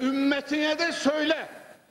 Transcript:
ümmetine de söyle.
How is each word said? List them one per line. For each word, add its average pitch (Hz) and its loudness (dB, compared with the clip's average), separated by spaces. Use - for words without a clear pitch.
ümmetine 285 0
de 339 0
söyle. 302 0